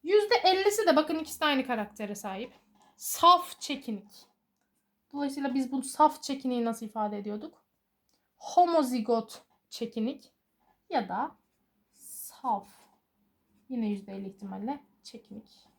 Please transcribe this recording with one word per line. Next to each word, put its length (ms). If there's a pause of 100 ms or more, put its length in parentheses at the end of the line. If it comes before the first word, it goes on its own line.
Yüzde 400
ellisi 440
de 80
bakın 240
ikisi 220
de 40
aynı 220
karaktere 480
sahip. 380 (420)
Saf 680
çekinik. 500 (1000)
Dolayısıyla 400
biz 180
bu 120
saf 400
çekiniği 420
nasıl 200
ifade 320
ediyorduk? 460 (720)
Homozigot 1040 (280)
çekinik 640 (580)
ya 200
da 260 (580)
saf. 760 (1000)
Yine 200
yüzde 220
elli 160
ihtimalle 520 (240)
çekinik. 640 (120)